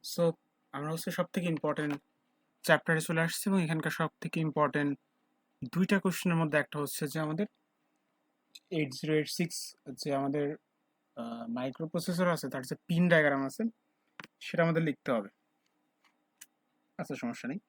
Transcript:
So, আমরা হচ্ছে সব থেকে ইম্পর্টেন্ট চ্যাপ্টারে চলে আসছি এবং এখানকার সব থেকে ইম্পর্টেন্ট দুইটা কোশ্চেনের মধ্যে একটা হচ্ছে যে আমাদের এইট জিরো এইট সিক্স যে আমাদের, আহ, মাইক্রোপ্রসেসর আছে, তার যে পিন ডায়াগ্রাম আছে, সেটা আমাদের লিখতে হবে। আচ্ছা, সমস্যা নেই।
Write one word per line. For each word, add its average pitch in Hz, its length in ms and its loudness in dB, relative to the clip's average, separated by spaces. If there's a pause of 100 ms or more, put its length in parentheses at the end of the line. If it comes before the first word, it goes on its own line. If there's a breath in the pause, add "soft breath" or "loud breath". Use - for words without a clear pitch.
So, 170 300 0 (380)
আমরা 147 200 -6
হচ্ছে 170 200 -4
সব 180 220 -2
থেকে 180 140 0
ইম্পর্টেন্ট 151 540 -2 (640)
চ্যাপ্টারে 160 380 4
চলে 165 200 0
আসছি 165 280 -2
এবং 190 140 4
এখানকার 160 280 0
সব 160 180 -2 (120)
থেকে 165 180 -4
ইম্পর্টেন্ট 147 600 2 (760)
দুইটা 190 260 2
কোশ্চেনের 175 380 0
মধ্যে 156 200 2
একটা 147 220 -2
হচ্ছে 147 280 -4
যে 156 120 -4
আমাদের 156 260 -2 (1200)
এইট 156 200 -2
জিরো 156 240 -2
এইট 151 140 2
সিক্স - 480 -4 (160)
যে 139 240 -4
আমাদের, 143 400 0 (600)
আহ, 117 320 -8
মাইক্রোপ্রসেসর 160 800 -2
আছে, 151 220 0
তার 135 120 -6
যে 139 140 -6 (120)
পিন 175 220 4
ডায়াগ্রাম 143 360 6
আছে, 220 180 -4 (760)
সেটা 165 240 2
আমাদের 165 200 4
লিখতে 147 280 0
হবে। 104 180 0 (1700)
আচ্ছা, - 180 -8
সমস্যা 120 340 -6
নেই। 180 180 -4